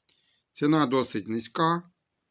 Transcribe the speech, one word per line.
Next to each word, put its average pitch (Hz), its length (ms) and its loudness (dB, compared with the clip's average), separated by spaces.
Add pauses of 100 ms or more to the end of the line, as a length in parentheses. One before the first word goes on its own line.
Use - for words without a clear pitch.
(520)
Ціна 151 340 2
досить 123 420 -2
низька. 160 560 -2 (480)